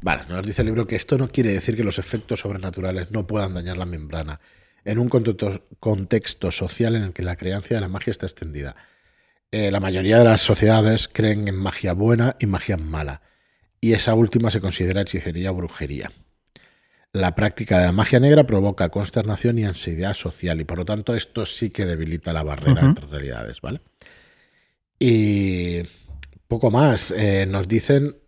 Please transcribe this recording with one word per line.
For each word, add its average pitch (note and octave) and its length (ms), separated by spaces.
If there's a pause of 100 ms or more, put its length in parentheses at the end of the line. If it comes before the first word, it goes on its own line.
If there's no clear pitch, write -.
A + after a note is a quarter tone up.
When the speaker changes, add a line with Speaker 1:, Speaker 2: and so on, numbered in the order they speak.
Speaker 1:
Vale, D#2+ 260
nos F#2 180
dice G#2 160
el A2 60
libro A2 200
que A2 80
esto - 220
no B2+ 120
quiere A#2 220
decir G2 240
que A2+ 80
los G2+ 140
efectos G#2+ 440
sobrenaturales F#2 720
no G#2 140
puedan G2+ 300
dañar F2 220
la F2+ 80
membrana D#2 540 (440)
en G#2+ 160
un B2 100
contexto, G#2 540 (160)
contexto G2 720
social A2+ 440
en A2 80
el F#2 100
que - 100
la F2+ 120
creencia G2 420
de G#2 40
la F#2+ 60
magia G2 240
está F#2+ 160
extendida. C#2+ 480 (760)
Eh, G#2 200
la G2+ 80
mayoría F#2+ 400
de A#2+ 60
las A2 160
sociedades A2 640
creen G#2+ 400
en F#2+ 80
magia F#2+ 380
buena A#2 460
y A#2 60
magia F#2 320
mala, D#2 440 (600)
y A2+ 120
esa A2 200
última A2+ 380
se G2+ 100
considera F#2 400
hechicería F#2 500
o F2+ 40
brujería. D2+ 560 (1000)
La F#2 220
práctica G#2 460
de F2+ 80
la F2 40
magia G#2+ 280
negra C#3+ 260
provoca G2 440
consternación G#2+ 680
y A2 80
ansiedad F#2 480
social, E2 480
y D#2 40
por E2+ 140
lo F2 60
tanto G#2+ 300
esto - 320
sí - 240
que G2 140
debilita D#2+ 460
la D#2 120
barrera D2 380
Speaker 2:
Ujú. C3+ 80
Speaker 1:
entre - 180
realidades, A#1+ 540
¿vale? G#2 200 (1160)
Y G2 840 (640)
poco A#2 220
más, B2 460
eh, G2 320
nos F#2+ 200
dicen C#3 500 (100)